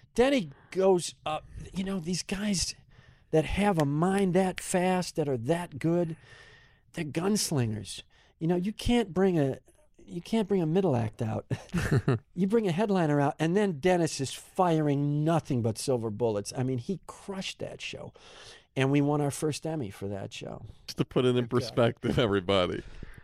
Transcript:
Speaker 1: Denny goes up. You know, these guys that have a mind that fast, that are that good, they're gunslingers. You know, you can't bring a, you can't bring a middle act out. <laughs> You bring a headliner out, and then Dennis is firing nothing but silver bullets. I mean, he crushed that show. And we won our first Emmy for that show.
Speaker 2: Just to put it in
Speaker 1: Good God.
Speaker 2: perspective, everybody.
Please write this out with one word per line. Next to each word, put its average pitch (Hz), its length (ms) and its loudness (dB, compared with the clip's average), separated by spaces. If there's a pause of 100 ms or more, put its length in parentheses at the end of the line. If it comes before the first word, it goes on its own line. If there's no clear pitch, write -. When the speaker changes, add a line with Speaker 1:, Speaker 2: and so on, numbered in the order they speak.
(160)
Speaker 1:
Denny 247 360 2 (200)
goes 185 440 2 (100)
up. 156 200 -6 (280)
You 185 100 -4
know, 196 160 -4
these 165 240 -4
guys 202 520 -2 (560)
that 156 140 4
have 196 320 2
a 156 80 4
mind 180 500 2
that 185 260 2
fast, 185 560 0
that 151 100 0
are 131 100 0
that 151 420 -2
good, 165 360 0 (800)
they're 170 100 -6
gunslingers. 143 1000 -2 (360)
You 160 80 -2
know, 175 80 2
you 180 160 -2
can't 233 420 0
bring 185 240 4
a, 135 200 2 (480)
you 175 160 -10
can't 220 260 0
bring 196 140 2
a 165 40 2
middle 165 300 2
act 113 260 -2
out. 110 300 -4
<laughs> - 680 0 (160)
You 180 120 0
bring 214 200 2
a 175 40 2
headliner 170 480 2
out, 143 180 2
and 165 180 2
then 196 240 0
Dennis 175 420 2
is 131 120 -4
firing 151 920 2
nothing 151 360 0
but 107 160 0
silver 117 320 0
bullets. 107 480 -2
I 127 60 -2
mean, 131 140 -2
he 165 280 -6
crushed - 540 -10
that - 220 -10
show. - 320 -12 (640)
And 135 140 2
we 143 120 4
won 147 200 2
our 143 80 0
first 151 380 -4
Emmy 151 240 -6
for - 160 -10
that 101 260 -8
show. - 320 -12 (220)
Speaker 2:
Just - 100 -12
to - 80 0
put 131 200 0
it 127 40 6
in 123 60 2
Speaker 1:
Good 123 140 0
God. - 20 -
Speaker 2:
perspective, 117 680 0
everybody. 98 640 2 (420)